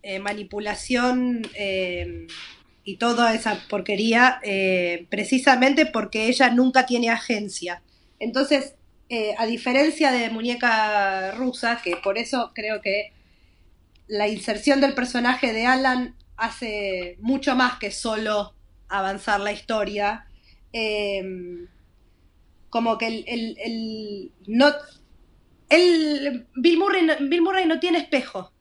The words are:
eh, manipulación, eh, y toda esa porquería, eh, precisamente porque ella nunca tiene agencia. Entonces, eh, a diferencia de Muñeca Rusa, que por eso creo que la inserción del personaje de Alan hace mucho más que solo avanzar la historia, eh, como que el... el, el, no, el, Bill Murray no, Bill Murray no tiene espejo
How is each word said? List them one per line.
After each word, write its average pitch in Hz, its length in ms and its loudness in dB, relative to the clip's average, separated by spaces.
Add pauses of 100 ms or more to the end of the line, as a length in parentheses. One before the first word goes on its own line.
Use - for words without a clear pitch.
eh, 196 160 -8
manipulación, 220 1200 -2 (120)
eh, 180 720 -4 (580)
y 196 120 -10
toda 233 380 2
esa 214 340 -2
porquería, 226 760 2
eh, 185 680 0
precisamente 262 760 4
porque 220 440 -2
ella 247 220 4
nunca 254 360 4
tiene 240 240 0
agencia. 202 720 -4 (360)
Entonces, 269 580 0 (340)
eh, 214 260 -2
a 226 80 -2
diferencia 269 640 2
de 240 200 0
Muñeca 220 1000 0
Rusa, 240 520 -4
que 175 120 -2
por 196 200 -2
eso 240 380 -4
creo 214 260 -6
que 202 320 -4 (960)
la 214 200 -2
inserción 220 520 0
del 269 140 2
personaje 247 580 0
de 226 140 0
Alan 254 500 2 (220)
hace 202 840 -6
mucho 269 340 0
más 247 240 2
que 202 120 -6
solo 214 640 -4 (340)
avanzar 196 520 -2
la 208 120 -4
historia, 208 720 -2 (480)
eh, 208 500 -2 (1500)
como 226 260 0
que 233 120 -4
el... 226 180 -8
el, 226 360 -6
el, 220 720 -8 (140)
no, 240 220 6 (1000)
el, 302 760 4 (100)
Bill 262 220 4
Murray 381 260 4
no, 320 160 4
Bill 311 220 2
Murray 381 240 2
no 320 140 2
tiene 349 180 2
espejo - 640 -4